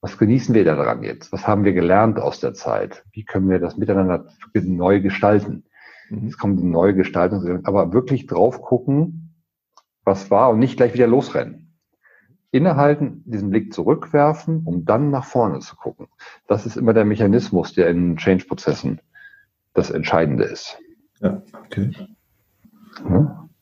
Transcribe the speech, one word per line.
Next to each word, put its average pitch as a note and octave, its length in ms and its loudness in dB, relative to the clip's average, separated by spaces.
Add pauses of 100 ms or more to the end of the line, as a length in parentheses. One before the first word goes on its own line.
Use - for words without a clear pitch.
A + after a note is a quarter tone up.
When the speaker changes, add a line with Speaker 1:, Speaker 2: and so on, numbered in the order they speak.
Speaker 1:
Was - 140 -12
genießen A#2+ 340 2
wir A2 120 6
da D#2 100 2
dran A#1 260 -2
jetzt? A1 300 -12
Was - 160 -8
haben G#2 160 2
wir G2 100 2
gelernt F#2 460 2
aus - 200 -4
der - 140 -4
Zeit? G1+ 580 -6
Wie G#2+ 140 -16
können F#2+ 240 -2
wir F#2 80 2
das E2+ 180 -4
miteinander F#2+ 520 -2 (260)
neu F#2 480 2
gestalten? G2+ 640 0 (480)
Speaker 2:
Mhm. G#2+ 140 -10
Speaker 1:
Jetzt A2+ 120 -10
kommen G2 200 0
die F2 60 0
neue F2+ 300 2
Gestaltung, F2+ 720 -2
aber F#2+ 260 0
wirklich B2+ 360 0
drauf F#2+ 340 2
gucken, C#3+ 720 -2 (680)
was G2 260 0
war A#2 220 4
und A2 80 2
nicht B2+ 180 0
gleich A#2+ 160 2
wieder A#2+ 140 4
losrennen. - 680 -2 (760)
Innehalten, D3 760 0
diesen G#2 240 -6
Blick G2+ 240 -2
zurückwerfen, D#3 920 0
um F2+ 200 -6
dann C3+ 240 2
nach C#3 160 -4
vorne G#2+ 340 0
zu - 160 -20
gucken. - 320 -14 (400)
Das G#2 200 -2
ist A2 100 -10
immer A#2 160 2
der A2 100 4
Mechanismus, G#2 680 2
der F2 160 4
in F2 280 0
Change-Prozessen - 840 -2 (720)
das - 160 0
Entscheidende D#2 540 0
ist. - 340 -10 (420)
Speaker 2:
Ja, - 220 -2 (240)
okay. G#2 260 -4 (1160)
Speaker 1:
Ja? - 400 0 (120)